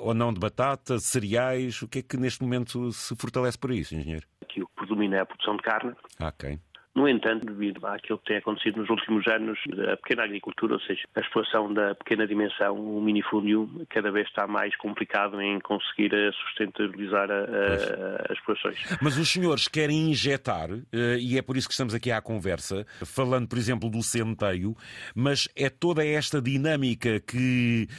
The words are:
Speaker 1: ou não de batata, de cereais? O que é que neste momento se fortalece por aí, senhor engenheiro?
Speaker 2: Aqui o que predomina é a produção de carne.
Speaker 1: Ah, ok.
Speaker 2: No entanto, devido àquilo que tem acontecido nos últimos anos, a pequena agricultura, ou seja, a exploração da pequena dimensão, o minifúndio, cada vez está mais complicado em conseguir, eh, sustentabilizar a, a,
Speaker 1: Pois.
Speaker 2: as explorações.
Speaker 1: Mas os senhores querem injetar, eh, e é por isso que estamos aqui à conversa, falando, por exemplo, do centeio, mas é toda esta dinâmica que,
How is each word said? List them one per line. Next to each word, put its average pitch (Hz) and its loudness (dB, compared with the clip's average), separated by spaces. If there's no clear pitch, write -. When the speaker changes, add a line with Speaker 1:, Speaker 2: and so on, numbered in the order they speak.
Speaker 1:
ou 110 0
não 117 2
de 92 -4
batata, 127 0
de 104 0
cereais? 123 0
O 113 -8
que 131 -6
é - -2
que - -4
neste 127 -2
momento 123 -2
se - -8
fortalece 123 0
por 131 -4
aí, 107 0
senhor 78 -4
engenheiro? 78 -6
Speaker 2:
Aqui - -8
o - -6
que - -18
predomina 101 0
é 95 4
a 92 0
produção - -2
de 98 -8
carne. 113 -2
Speaker 1:
Ah, 80 -2
ok. 71 -8
Speaker 2:
No 139 6
entanto, 113 2
devido 101 -4
àquilo 101 -4
que - -18
tem 107 0
acontecido 104 -2
nos 101 -2
últimos 110 2
anos, 110 0
a 95 0
pequena 120 -2
agricultura, 110 -2
ou 101 0
seja, - -4
a - 0
exploração 107 0
da 101 2
pequena 107 0
dimensão, 101 0
o 107 -4
minifúndio, 107 4
cada 104 0
vez 101 2
está 101 -2
mais 101 0
complicado 101 -2
em 101 0
conseguir, 101 0
eh, 104 4
sustentabilizar 98 -2
a, 101 2
a, 104 -2
Speaker 1:
Pois. 98 2
Speaker 2:
as - -6
explorações. - -2
Speaker 1:
Mas 139 2
os 160 2
senhores 170 2
querem 156 2
injetar, 120 2
eh, 120 4
e 123 2
é 127 4
por 131 -4
isso 127 2
que - -8
estamos 117 0
aqui 117 0
à 110 0
conversa, 95 -2
falando, 127 0
por 120 -4
exemplo, 113 0
do 113 -2
centeio, 107 0
mas 135 2
é 139 2
toda 160 2
esta 151 0
dinâmica 135 2
que, 123 2